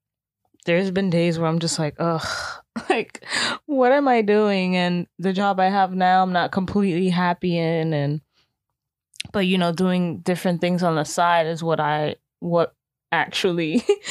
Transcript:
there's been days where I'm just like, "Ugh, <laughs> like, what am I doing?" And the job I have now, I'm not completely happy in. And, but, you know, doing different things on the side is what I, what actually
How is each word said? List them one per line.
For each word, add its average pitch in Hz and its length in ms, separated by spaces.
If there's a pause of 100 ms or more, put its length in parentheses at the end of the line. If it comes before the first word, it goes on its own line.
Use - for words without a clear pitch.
(640)
there's 185 260
been 190 180
days 170 300
where 165 80
I'm 165 120
just 165 200
like, 147 200
"Ugh, 165 260 (340)
<laughs> - 300
like, - 340 (440)
what 262 260
am 285 160
I 240 120
doing?" 202 540
And 180 320 (100)
the 185 140
job 196 300
I 185 80
have 190 260
now, 185 280
I'm 185 100
not 170 180
completely 190 580
happy 175 480
in. 160 360
And, 147 260 (1120)
but, 196 160
you 185 100
know, 175 140
doing 180 480
different 175 420
things 180 220
on 165 120
the 151 100
side 170 420
is 165 160
what 160 160
I, 151 360 (240)
what 170 340 (400)
actually 170 720 (280)